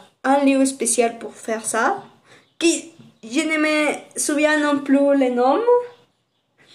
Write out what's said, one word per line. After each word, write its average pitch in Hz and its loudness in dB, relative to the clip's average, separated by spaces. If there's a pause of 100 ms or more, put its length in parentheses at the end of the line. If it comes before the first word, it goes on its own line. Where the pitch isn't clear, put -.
(240)
un 277 2
lieu 269 4
spécial 233 -2
pour - -16
faire 226 -10
ça, 262 -2 (560)
qui, 330 -2 (320)
je 233 -4
ne 311 -2
me 302 0 (200)
souviens 302 0
non 294 0
plus 277 2
le 254 2
nom. 247 2 (1160)